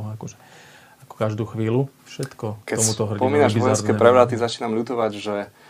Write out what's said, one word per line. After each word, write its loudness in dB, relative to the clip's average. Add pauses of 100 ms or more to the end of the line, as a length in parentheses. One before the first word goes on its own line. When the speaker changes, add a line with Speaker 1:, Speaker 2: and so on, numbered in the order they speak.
Speaker 1:
akože, -14 (640)
ako -20
každú -4
chvíľu. -2 (140)
Všetko -10
Speaker 2:
Keď -6
Speaker 1:
tomuto -2
hrdinom -4
Speaker 2:
spomínaš 4
Speaker 1:
je 2
bizarné, 2
Speaker 2:
vojenské 2
prevraty, 6
Speaker 1:
no. -2
Speaker 2:
začínam -4
ľutovať, -2
že -6 (340)